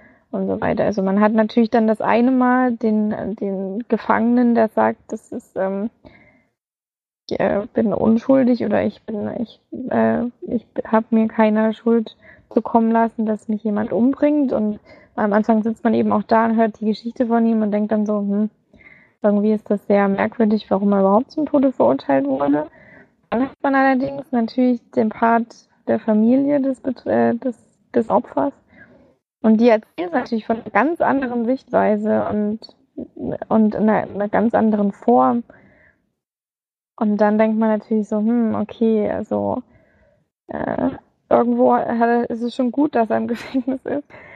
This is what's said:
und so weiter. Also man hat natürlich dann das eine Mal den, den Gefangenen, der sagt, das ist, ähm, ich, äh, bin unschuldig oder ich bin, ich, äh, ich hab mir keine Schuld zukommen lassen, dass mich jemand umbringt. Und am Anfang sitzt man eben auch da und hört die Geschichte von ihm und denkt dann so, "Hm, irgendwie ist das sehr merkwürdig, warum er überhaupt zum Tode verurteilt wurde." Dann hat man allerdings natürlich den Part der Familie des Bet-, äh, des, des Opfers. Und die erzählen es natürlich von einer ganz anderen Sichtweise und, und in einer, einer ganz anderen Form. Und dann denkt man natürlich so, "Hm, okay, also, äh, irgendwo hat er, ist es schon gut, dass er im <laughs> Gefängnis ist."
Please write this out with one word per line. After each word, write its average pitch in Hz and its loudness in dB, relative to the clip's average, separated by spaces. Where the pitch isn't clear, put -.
und 190 -4
so 196 -4
weiter. 214 -2
Also 202 -2
man 190 0
hat 208 2
natürlich 220 2
dann 226 2
das 220 0
eine 233 2
Mal 254 2
den, 214 -2
den 196 -6
Gefangenen, 233 2
der 220 2
sagt, 220 -2
das - -12
ist, - -14
ähm, 196 -4
ich, - -4
äh, 202 -2
bin 226 0
unschuldig 240 2
oder 208 0
ich 214 -6
bin, 208 -8
ich, - -10
äh, 226 0
ich 254 -6
hab 220 -2
mir 220 2
keine 220 0
Schuld 226 -2
zukommen 226 0
lassen, 226 0
dass 214 -6
mich 214 -4
jemand 214 -2
umbringt. 277 0
Und 214 -2
am 208 -2
Anfang 220 2
sitzt 220 -6
man 220 2
eben 214 0
auch 208 0
da 226 2
und 226 0
hört 226 0
die 214 -6
Geschichte 233 -4
von 226 2
ihm 226 2
und 208 0
denkt 208 -2
dann 208 0
so, 208 -2
"Hm, 202 -2
irgendwie 208 2
ist - -4
das 208 -2
sehr 202 2
merkwürdig, 208 0
warum 202 2
er 196 2
überhaupt 196 2
zum 302 -2
Tode 269 2
verurteilt 269 2
wurde." 285 0
Dann 226 0
hat 269 -6
man 277 0
allerdings 269 0
natürlich 247 0
den 226 0
Part 233 -2
der 220 2
Familie 254 2
des 262 -4
Bet-, - -8
äh, 233 2
des, 240 -6
des 233 0
Opfers. 277 -2
Und 220 4
die 240 4
erzählen 233 0
es 339 -8
natürlich 247 -4
von 226 -2
einer 226 -14
ganz 285 0
anderen 240 0
Sichtweise 214 0
und, 208 -4
und 214 2
in 214 0
einer, - 0
einer 202 -6
ganz 208 0
anderen 208 2
Form. 247 2
Und 208 -2
dann 208 2
denkt 220 0
man 220 2
natürlich 214 -2
so, 214 -2
"Hm, 226 0
okay, 214 0
also, 208 -2
äh, - -4
irgendwo 240 2
hat - -2
er, 233 0
ist 233 -8
es 240 -6
schon 247 -2
gut, 294 -2
dass 226 0
er 226 0
im 226 -4
<laughs> 233 -6
Gefängnis 269 -6
ist." - -6